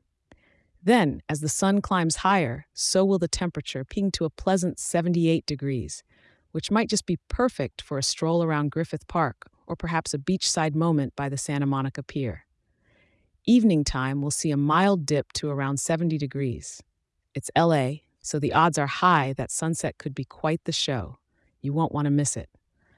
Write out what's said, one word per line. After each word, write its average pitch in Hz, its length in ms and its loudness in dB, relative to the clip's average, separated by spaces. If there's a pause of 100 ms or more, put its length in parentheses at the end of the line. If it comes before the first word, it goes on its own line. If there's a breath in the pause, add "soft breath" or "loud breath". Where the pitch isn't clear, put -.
(800 soft breath)
Then, 185 480 4
as 151 120 -4
the 151 80 -4
sun 196 320 2
climbs 170 360 0
higher, 151 560 0
so - 320 2
will 196 140 2
the 165 80 0
temperature, - 560 -6
peaking 196 280 -2
to - 140 -2
a 156 60 -4
pleasant 180 480 0
seventy-eight 170 680 0
degrees, 135 580 -6 (480 soft breath)
which 160 200 -6
might 220 180 2
just 208 160 -2
be 180 220 -2
perfect - 520 -2
for 139 200 -6
a 135 40 -4
stroll 165 380 0
around 147 300 0
Griffith 160 360 -6
Park 151 440 -4 (160)
or 170 80 -6
perhaps 165 400 -4
a - 20 -4
beachside 156 560 0
moment 156 420 2
by 143 140 -4
the 139 80 -4
Santa 143 300 -2
Monica 135 340 -2
Pier. 113 440 -6 (1000)
Evening 214 380 6
time 139 400 0
will 147 80 -2
see - 180 -2
a 143 80 2
mild 160 480 4
dip 147 280 -2
to 151 160 -6
around 139 300 -2
seventy 165 380 0
degrees. 139 640 -6 (540)
It's - 200 -8
L 165 160 6
A, 143 320 0 (160)
so - 200 -6
the 143 120 0
odds 160 260 4
are 143 100 0
high 151 500 4
that 131 140 -6
sunset - 460 -4
could 135 160 -8
be 135 120 -6
quite 160 400 -4
the 160 80 -4
show. 104 440 -4 (440)
You 143 100 -4
won't 160 220 0
want 147 140 0
to 143 40 2
miss 143 240 2
it. - 140 -8 (480)